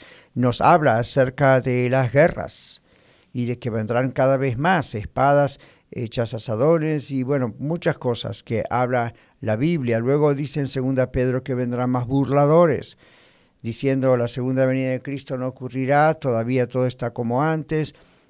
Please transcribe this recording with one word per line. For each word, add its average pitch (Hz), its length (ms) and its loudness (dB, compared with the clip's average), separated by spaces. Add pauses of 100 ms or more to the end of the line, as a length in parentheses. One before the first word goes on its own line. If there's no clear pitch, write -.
(340)
nos 120 260 0
habla 147 380 6
acerca 131 640 2
de 123 300 0
las 127 200 0
guerras - 720 0 (500)
y 123 120 -4
de 120 140 -4
que 127 100 -6
vendrán 113 440 0
cada 135 260 2
vez 131 180 -2
más 156 380 0
espadas 139 640 0 (300)
hechas 117 420 -6
asadones 143 800 0
y, 131 120 -4
bueno, 127 360 -2
muchas 160 400 -4
cosas 113 440 -6
que 110 280 -4
habla 120 420 0 (280)
la 110 160 0
Biblia. 127 420 0
Luego 143 360 2
dice 143 260 -6
en 135 80 -2
segunda 131 440 -2
Pedro 127 320 0
que 135 100 -4
vendrán 123 360 -2
más 123 160 -2
burladores, 139 920 2 (640)
diciendo: 131 540 0
"La 120 120 0
segunda 131 360 0
venida 131 280 0
de 127 100 -4
Cristo 139 340 -8
no 127 100 -4
ocurrirá, 131 680 0
todavía 123 520 0
todo 127 200 -2
está 120 260 -6
como 120 300 -2
antes", 156 520 -2 (360)